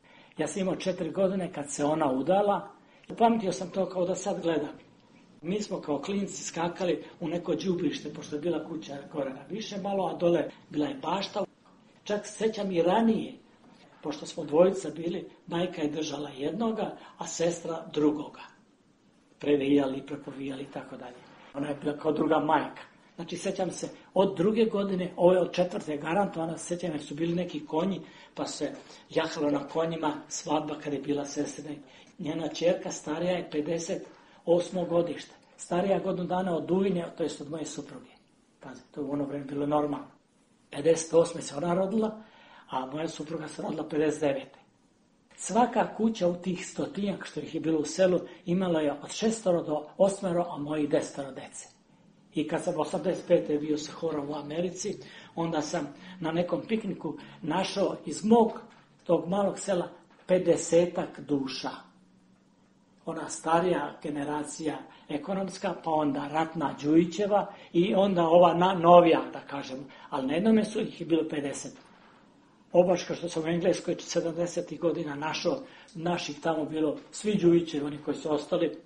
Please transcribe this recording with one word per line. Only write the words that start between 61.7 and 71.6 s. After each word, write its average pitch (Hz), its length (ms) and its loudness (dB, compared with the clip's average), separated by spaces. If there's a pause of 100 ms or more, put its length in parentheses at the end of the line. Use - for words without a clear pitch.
Ona 156 220 -8
starija 165 760 2
generacija 147 760 -4 (300)
ekonomska, 185 680 -4 (100)
pa 165 60 -2
onda 147 380 2
ratna 156 540 -2
Đujićeva 180 720 4 (200)
i 185 220 4
onda 185 340 4
ova 170 260 10
na-, 180 200 4
novija, 170 460 10 (120)
da - 80 -10
kažem. 131 380 -10 (320)
Ali 135 160 -2
na 143 80 0
jednome 214 300 6
su - 160 -4
ih - 200 -6
je 170 60 -6
bilo 160 220 2
pedeset. 139 640 -6 (800)